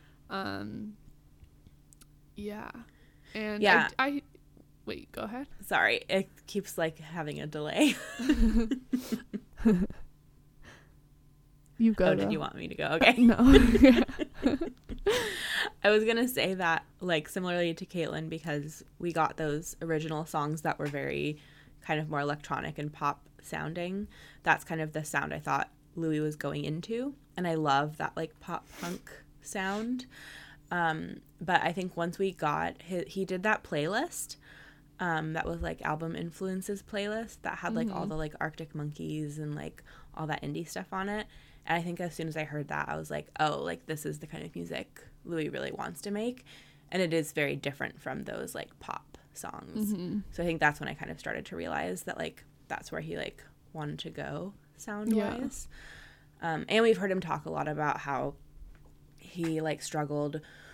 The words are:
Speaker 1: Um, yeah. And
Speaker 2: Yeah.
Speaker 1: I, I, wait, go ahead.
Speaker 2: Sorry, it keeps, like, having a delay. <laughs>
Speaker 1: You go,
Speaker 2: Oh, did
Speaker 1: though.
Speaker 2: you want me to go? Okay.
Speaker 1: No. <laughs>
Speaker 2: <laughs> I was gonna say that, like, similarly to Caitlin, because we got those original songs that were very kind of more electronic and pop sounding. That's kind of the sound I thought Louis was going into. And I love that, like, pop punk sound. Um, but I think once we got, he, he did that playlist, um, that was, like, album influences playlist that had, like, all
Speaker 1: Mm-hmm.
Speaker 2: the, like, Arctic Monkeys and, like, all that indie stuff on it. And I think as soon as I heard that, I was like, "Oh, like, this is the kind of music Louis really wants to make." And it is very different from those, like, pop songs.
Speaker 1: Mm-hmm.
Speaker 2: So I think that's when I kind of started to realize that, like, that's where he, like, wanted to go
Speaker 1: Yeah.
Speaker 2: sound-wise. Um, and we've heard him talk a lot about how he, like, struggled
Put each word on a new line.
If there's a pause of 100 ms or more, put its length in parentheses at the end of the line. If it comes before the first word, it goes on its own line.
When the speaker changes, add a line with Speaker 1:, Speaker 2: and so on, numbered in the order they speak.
(300)
Speaker 1:
Um, (1400)
yeah. (640)
And
Speaker 2:
Yeah. (100)
Speaker 1:
I,
I, (640)
wait,
go
ahead. (180)
Speaker 2:
Sorry,
it (180)
keeps,
like,
having
a
delay. (240)
<laughs> (1900)
Speaker 1:
You
go,
Speaker 2:
Oh,
did
Speaker 1:
though.
Speaker 2:
you
want
me
to
go? (160)
Okay.
Speaker 1:
No.
<laughs> (400)
Speaker 2:
<laughs> (1300)
I
was
gonna
say
that, (140)
like,
similarly
to
Caitlin,
because (160)
we
got
those
original
songs
that
were
very (440)
kind
of
more
electronic
and
pop (140)
sounding. (360)
That's
kind
of
the
sound
I
thought (240)
Louis
was
going
into. (200)
And
I
love
that,
like,
pop (120)
punk (320)
sound. (640)
Um, (180)
but
I
think
once
we
got,
he,
he
did
that
playlist, (640)
um,
that
was,
like,
album
influences
playlist
that
had,
like,
all
Speaker 1:
Mm-hmm.
Speaker 2:
the,
like,
Arctic
Monkeys
and,
like, (300)
all
that
indie
stuff
on
it. (400)
And
I
think
as
soon
as
I
heard
that,
I
was
like, (120)
"Oh,
like,
this
is
the
kind
of
music (260)
Louis
really
wants
to
make." (480)
And
it
is
very
different
from
those,
like,
pop (140)
songs.
Speaker 1:
Mm-hmm. (120)
Speaker 2:
So
I
think
that's
when
I
kind
of
started
to
realize
that,
like, (220)
that's
where
he,
like, (300)
wanted
to
go
Speaker 1:
Yeah.
Speaker 2:
sound-wise. (760)
Um,
and
we've
heard
him
talk
a
lot
about
how (840)
he,
like,
struggled (320)